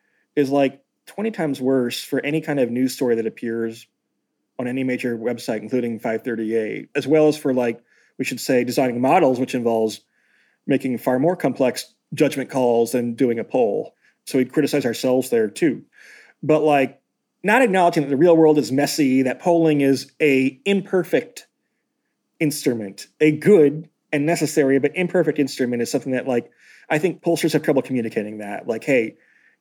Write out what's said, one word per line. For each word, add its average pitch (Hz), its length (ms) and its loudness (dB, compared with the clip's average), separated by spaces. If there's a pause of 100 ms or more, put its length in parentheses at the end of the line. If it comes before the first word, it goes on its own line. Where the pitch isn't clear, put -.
(360)
is, 139 140 2
like, 135 320 0 (240)
twenty 214 240 -6
times 156 280 -6
worse 127 440 -2
for - 180 -4
any 151 220 -4
kind 147 180 -2
of 120 100 0
news 127 220 -2
story 123 220 -2
that 113 120 -2
appears 113 600 -6 (720)
on 123 80 -6
any 131 180 -4
major 127 320 -4
website, 113 460 -6
including 117 360 -4
five 113 260 -4
thirty-eight, 110 720 -4
as - 120 -4
well 151 200 4
as 151 120 2
for, 135 160 -2
like, 120 260 -2 (380)
we 131 60 -4
should 127 160 -6
say, 123 240 0
designing 123 360 0
models, 131 400 2
which 131 140 -4
involves 113 480 -2 (640)
making 127 320 -2
far 127 200 -2
more 170 180 2
complex 127 580 -2 (180)
judgment 135 380 -2
calls 117 420 2
than 120 220 -2
doing 117 240 0
a 107 60 -6
poll. - 500 -2 (320)
So - 100 -6
we'd 127 160 0
criticize 143 320 0
ourselves 127 460 -2
there 110 180 2
too. 117 360 -2 (580)
But, 151 180 2
like, 143 400 0 (420)
not 220 200 2
acknowledging 180 400 2
that 143 80 -6
the 139 60 0
real 165 200 6
world 156 220 6
is 117 120 -2
messy, 135 520 2
that 123 180 -2
polling 165 400 2
is 135 400 0
a 135 460 2
imperfect 185 800 -2 (920)
instrument, 117 680 -4 (140)
a 156 100 4
good 151 580 4 (240)
and 147 140 0
necessary 147 540 2
but 143 160 0
imperfect 170 420 0
instrument 123 420 -2
is 117 80 -2
something 135 220 -4
that, 127 160 -4
like, 120 240 -2 (400)
I 156 80 0
think 165 240 -2
pollsters 165 300 0
have 147 100 0
trouble 135 200 2
communicating 110 560 -6
that. 104 280 -10
Like, 113 160 -6
"Hey, 123 340 0 (440)